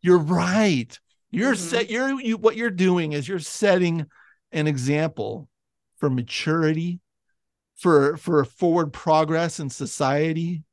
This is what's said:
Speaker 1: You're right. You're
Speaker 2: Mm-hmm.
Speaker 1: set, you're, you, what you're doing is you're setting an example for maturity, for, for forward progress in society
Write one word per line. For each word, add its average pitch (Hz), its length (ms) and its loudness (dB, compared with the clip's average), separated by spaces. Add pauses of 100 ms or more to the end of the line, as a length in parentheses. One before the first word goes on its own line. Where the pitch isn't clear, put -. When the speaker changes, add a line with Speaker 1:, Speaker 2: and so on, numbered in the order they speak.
Speaker 1:
You're 180 180 6
right. 175 800 0 (320)
You're 240 240 0
Speaker 2:
Mm-hmm. 180 140 -6
Speaker 1:
set, 233 220 -2
you're, 269 300 -2
you, 226 180 -2
what 220 180 4
you're 233 140 -2
doing 180 420 2
is 143 160 -4
you're 190 100 -6
setting 175 680 0 (460)
an 151 140 -2
example 139 840 -4 (500)
for 147 100 -2
maturity, 160 920 -2 (760)
for, 151 400 4
for 151 300 0
forward 165 480 0
progress 160 680 0
in 143 80 -6
society 156 920 -4 (100)